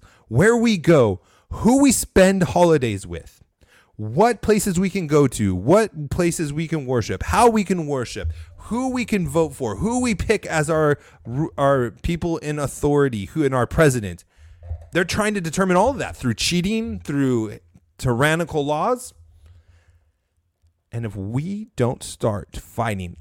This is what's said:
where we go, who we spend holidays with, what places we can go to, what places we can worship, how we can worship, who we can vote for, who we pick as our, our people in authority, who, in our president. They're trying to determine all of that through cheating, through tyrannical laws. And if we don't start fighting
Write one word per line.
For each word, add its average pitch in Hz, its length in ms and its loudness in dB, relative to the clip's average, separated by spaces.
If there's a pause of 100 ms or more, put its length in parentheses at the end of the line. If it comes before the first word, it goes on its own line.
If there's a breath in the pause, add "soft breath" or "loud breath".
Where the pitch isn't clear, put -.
(280 soft breath)
where 185 280 4
we 226 220 2
go, 131 440 4 (280 soft breath)
who 254 320 2
we 277 100 6
spend 190 520 4
holidays 127 640 2
with, - 360 -14 (520 soft breath)
what 143 460 0
places 208 380 2
we 190 120 0
can 180 160 -4
go 147 200 4
to, 98 280 0
what 156 560 0
places 170 420 -2
we 156 140 -6
can 151 180 -4
worship, 117 380 -2
how 226 260 4
we 220 140 2
can 175 240 -4
worship, 113 440 -6 (260 loud breath)
who 254 340 -6
we 247 140 -4
can 185 220 -2
vote 147 280 -2
for, 117 220 -6
who 226 240 -2
we 240 120 0
pick 202 320 -2
as 156 240 -2
our, 156 300 2 (580 soft breath)
our 139 340 2 (120)
people 165 340 -4
in 151 220 -6
authority, 139 680 0
who, 156 180 -4
in 135 100 0
our 123 120 2
president. 120 580 0 (680 loud breath)
They're 170 100 2
trying 208 300 -2
to 202 80 -4
determine 180 360 0
all 202 120 4
of 226 80 -4
that 101 180 -8
through 120 200 -2
cheating, 214 640 -2
through 123 600 -2 (380)
tyrannical 147 680 0
laws. 180 480 -2 (1800)
And 117 140 -8
if 101 100 -10
we 147 600 -6
don't 123 280 -2
start 104 520 -6
fighting 95 640 -8